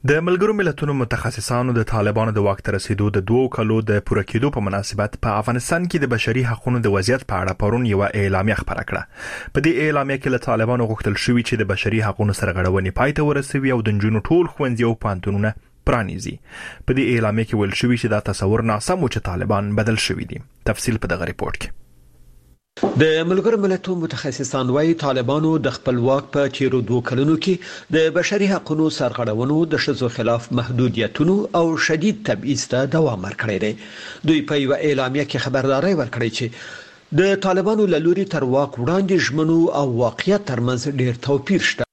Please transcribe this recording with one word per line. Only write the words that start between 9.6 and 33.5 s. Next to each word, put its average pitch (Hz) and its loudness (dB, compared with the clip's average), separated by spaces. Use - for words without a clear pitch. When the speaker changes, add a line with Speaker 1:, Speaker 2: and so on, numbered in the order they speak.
Speaker 1:
دې 160 4
اعلامیه 139 0
کې 135 -4
له 120 2
طالبانو 117 2
غوښتل 107 0
شوي 120 4
چې 113 -2
د 101 0
بشري 104 0
حقونو 104 0
سرغړونې 92 0
پای 143 2
ته 151 2
ورسوي 139 0
او - 2
د 107 2
نجونو 107 2
ټول 170 6
ښوونځي 120 0
او 113 0
پوهنتونونه 101 -2
پرانیزي. 110 -2
په - 2
دې 135 2
اعلامیه 110 2
کې 117 -4
ویل 98 -2
شوي 123 4
چې 120 -2
دا 104 2
تصور 110 2
ناسم 139 0
و 123 2
چې 110 -2
طالبان 101 0
بدل 110 0
شوي - 0
دي. - -10
تفصیل 110 -2
په 85 -2
دغه 87 -4
ریپورت - -6
کې. - -8
Speaker 2:
د 147 6
ملګرو 196 2
ملتونو 185 -2
متخصصان 131 -4
وایي، 160 2
طالبانو 139 0
د 127 0
خپل 127 -2
واک 139 0
په 139 0
تیرو 131 2
دوو 120 0
کلونو 143 2
کې - -4
د 160 4
بشري 196 0
حقونو 156 0
سرغړونو، 123 0
د 151 0
ښځو 123 0
خلاف 117 0
محدودیتونو 120 0
او 165 2
شدید 185 0
تبعیض 127 -2
ته 131 0
دوام 131 2
ورکړی 101 -4